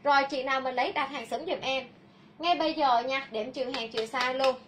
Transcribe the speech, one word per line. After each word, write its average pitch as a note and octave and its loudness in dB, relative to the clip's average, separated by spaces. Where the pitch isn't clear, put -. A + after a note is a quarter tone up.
Rồi C#4 6
chị C4 -4
nào C4 0
mình B3+ -4
lấy C#4 0
đặt C#4 -2
hàng B3 -8
sớm B3 -6
giùm E4 -2
em. C4 -4
Ngay E4+ 2
bây D#4 0
giờ C4 4
nha, C4+ -2
để A3 -4
em B3+ -6
trừ B3+ -4
hàng A#3 -6
trừ A3 -2
size B3+ -2
luôn. C4+ 4